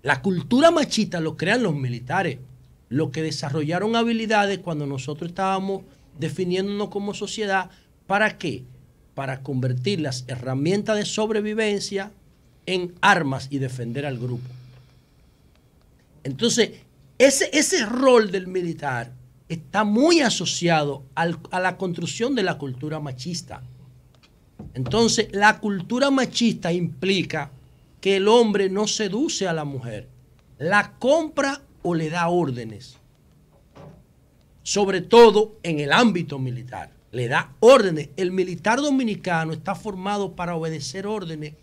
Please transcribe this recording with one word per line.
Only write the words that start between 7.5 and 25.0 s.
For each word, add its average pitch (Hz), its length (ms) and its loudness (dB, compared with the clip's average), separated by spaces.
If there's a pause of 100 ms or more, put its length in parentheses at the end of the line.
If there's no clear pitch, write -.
¿Para 202 300 0
qué? 127 260 -8 (520)
Para 135 260 -8
convertir 131 600 -2
las 131 260 -6
herramientas 156 720 -2
de 202 80 -2
sobrevivencia 214 1080 -2 (540)
en 180 360 -4
armas 156 480 2
y 143 100 -4
defender 127 460 -6
al 131 140 -6
grupo. 123 280 -6 (1800)
Entonces, 202 480 0 (460)
ese, 277 360 4
ese 302 320 2
rol 247 440 4
del 185 160 -4
militar 165 680 -4 (340)
está 185 380 -2
muy 285 340 4
asociado 165 840 0 (120)
al, 165 240 -2 (100)
a 185 120 -2
la 185 160 -2
construcción 190 580 -4
de 214 80 0
la 156 140 -2
cultura 143 420 -8
machista. 147 640 -10 (1120)
Entonces, 208 580 0